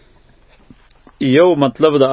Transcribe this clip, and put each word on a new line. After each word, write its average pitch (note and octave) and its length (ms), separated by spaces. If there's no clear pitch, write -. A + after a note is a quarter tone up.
یو F3 200
مطلب C#3+ 440
د C3+ 140